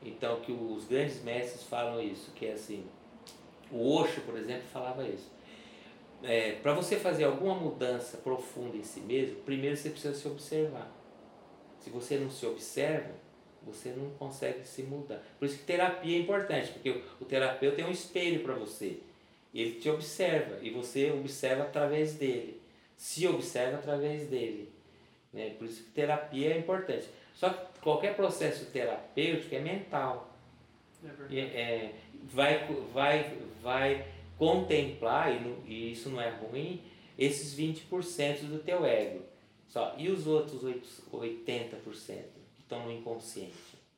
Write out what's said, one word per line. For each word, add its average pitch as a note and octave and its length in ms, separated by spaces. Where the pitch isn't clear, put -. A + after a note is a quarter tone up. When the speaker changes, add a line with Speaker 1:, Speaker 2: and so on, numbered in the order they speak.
Speaker 1:
Então, A#2 380
que - 100
os A2 340
grandes C3+ 380
mestres A#2+ 400
falam A#2 380
isso, G2 300
que - 160
é A2 60
assim, G#2 320
o A#2 240
Osho, C3 260
por A#2 160
exemplo, A#2+ 340
falava B2+ 360
isso. G2 220
É, A2+ 300
pra C#3+ 200
você F3+ 240
fazer D#3 260
alguma E3+ 320
mudança B2 640
profunda B2 600
em G#2 60
si - 160
mesmo, B2 380
primeiro C#3 380
você D3+ 140
precisa D3 240
se C#3+ 140
observar. C#3+ 640
Se - 100
você A#2+ 280
não C3+ 120
se - 160
observa, C#3+ 680
você A2 260
não C3+ 220
consegue C3+ 540
se - 180
mudar. C3+ 380
Por C#3+ 60
isso C#3 120
que - 60
terapia F3 540
é - 20
importante, E3+ 520
porque - 180
o, B2 140
o C3 60
terapeuta C3+ 560
é E3+ 40
um F3+ 60
espelho F3 520
pra C3 100
você. G#2+ 460
Ele A2+ 260
te D3+ 100
observa D#3 720
e A2+ 80
você C3+ 420
observa C3+ 520
através D3+ 520
dele. A#2+ 460
Se - 320
observa C#3+ 500
através D3 500
dele, A2+ 440
né? G#2+ 240
Por A2+ 100
isso - 160
que - 80
terapia D3 640
é E3 40
importante. E3+ 500
Só F3+ 160
que - 320
qualquer F#3+ 340
processo E3+ 520
terapêutico C3+ 880
é C3+ 40
mental. D3 800
Speaker 2:
É D#3+ 40
verdade. C#3 280
Speaker 1:
E, C3+ 40
é, A#2 560
vai, C#3+ 440
vai, D3 440
vai C3+ 460
contemplar, D3 1000
e, A#2+ 40
não, A#2+ 180
e A2+ 240
isso A#2 180
não B2+ 120
é A#2 80
ruim, B2+ 520
esses C#3 360
vinte D#3 320
por F3+ 180
cento D3 420
do D3+ 140
teu F3+ 260
ego. G#2 360
Só. A#2 300
E D#3+ 120
os E3+ 180
outros D3+ 360
oito, B2 240
oitenta A#2 680
por A2 180
cento - 440
que - 60
estão A#2+ 240
no A#2 60
inconsciente A2+ 880